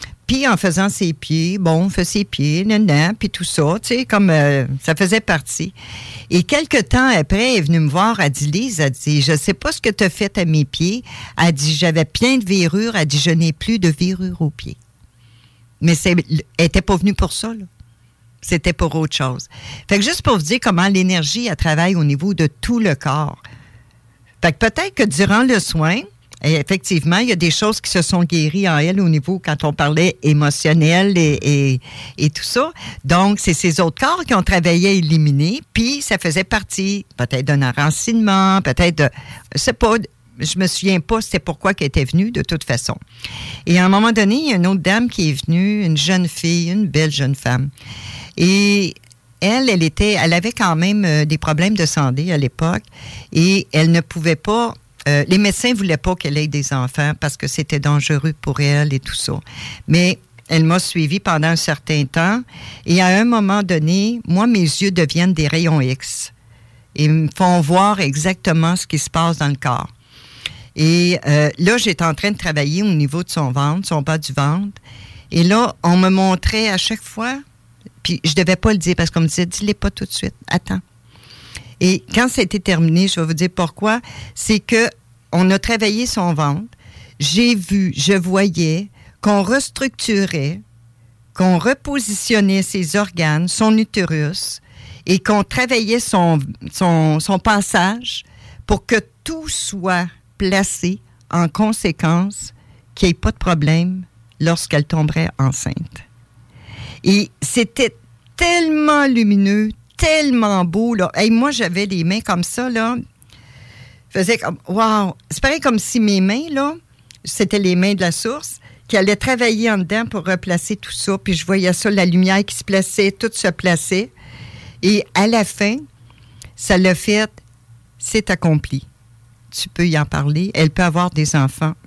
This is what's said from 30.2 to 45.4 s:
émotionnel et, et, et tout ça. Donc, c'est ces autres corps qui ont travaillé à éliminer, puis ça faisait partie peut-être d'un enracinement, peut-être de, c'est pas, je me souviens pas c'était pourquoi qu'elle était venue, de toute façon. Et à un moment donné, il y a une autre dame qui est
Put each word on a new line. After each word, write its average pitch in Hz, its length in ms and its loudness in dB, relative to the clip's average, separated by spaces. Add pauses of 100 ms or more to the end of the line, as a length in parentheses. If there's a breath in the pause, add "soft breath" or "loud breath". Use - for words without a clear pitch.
émotionnel 156 960 2
et, 151 260 2
et, 139 380 2 (380 loud breath)
et 151 120 2
tout - 140 -10
ça. 285 280 -2 (320 loud breath)
Donc, 185 360 2
c'est 180 140 0
ces 165 260 0
autres 175 260 0
corps 349 180 0
qui 254 100 0
ont 190 80 2
travaillé 175 480 2
à - 20 4
éliminer, 160 720 2 (100)
puis 262 300 -2
ça 202 160 -2
faisait 175 260 -2
partie 196 600 -4 (120)
peut-être 127 300 -2
d'un 143 160 2
enracinement, 190 1000 2
peut-être 156 360 0
de, 143 120 4 (460 loud breath)
c'est - 160 0
pas, 226 220 2 (440)
je 151 200 -4
me 190 100 0
souviens 185 320 0
pas 226 200 -2
c'était - 200 -4
pourquoi 185 340 -2
qu'elle 147 140 -4
était 139 160 0
venue, 185 260 0
de 240 120 -4
toute 156 220 -4
façon. - 320 -4 (680 loud breath)
Et 175 160 4
à 185 60 4
un - 20 4
moment 208 240 4
donné, 214 240 2
il 302 140 0
y - 20 0
a 208 40 0
une 175 120 2
autre 190 140 0
dame 214 260 0
qui 165 220 -2
est 135 160 -6